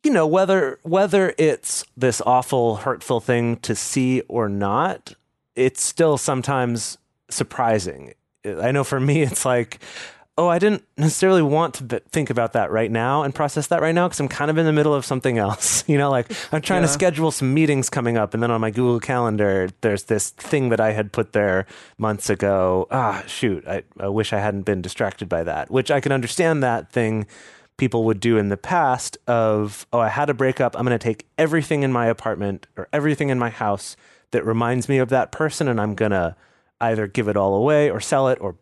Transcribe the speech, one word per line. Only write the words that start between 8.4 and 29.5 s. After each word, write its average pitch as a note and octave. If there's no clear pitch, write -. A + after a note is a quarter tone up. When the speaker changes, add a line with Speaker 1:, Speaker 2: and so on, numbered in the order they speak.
Speaker 1:
I G#2
know C#3
for C3+
me, D3
it's -
like, B2
"Oh, E3+
I E3+
didn't G#3
necessarily E3+
want D3+
to C3+
b-, A#2+
think D3+
about A#2
that G2
right A2
now C3
and C#3
process D3
that E3+
right D#3+
now F3
'cause -
I'm C#3
kind D3
of D#3
in E3
the D#3
middle D3+
of C3+
something B2+
else." -
<laughs> D#3
You C#3+
know, C#3+
like, B2+
I'm D#3
trying F3+
to D#3+
Speaker 2:
Yeah. C#3
Speaker 1:
schedule D#3+
some C3
meetings D3
coming A#2
up, G#2+
and A2+
then A#2
on A2+
my A2
Google A#2+
Calendar, G#2
there's G2+
this -
thing C3+
that A2+
I A2
had G#2+
put -
there G2
months G#2+
ago. F#2+
Ah, G#2+
shoot, G2
I, F#2+
I G2
wish G#2+
I G#2
hadn't G2+
been F#2+
distracted F#2
by E2+
that, D#2
which B2+
I C#3
can C#3
understand C#3+
that A#2
thing A2
people A#2
would G#2+
do A2+
in G2+
the G2
past C#3+
of, G#2+